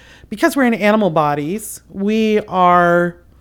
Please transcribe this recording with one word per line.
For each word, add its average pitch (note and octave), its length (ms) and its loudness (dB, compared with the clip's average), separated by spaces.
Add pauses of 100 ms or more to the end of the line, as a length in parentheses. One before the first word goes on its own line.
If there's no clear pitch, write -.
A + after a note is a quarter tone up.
(280)
because B3 280 -2
we're C4+ 100 2
in A#3 80 0
animal G#3 360 0
bodies, D#3 800 -4
we G#3+ 520 -2
are F3 800 2 (200)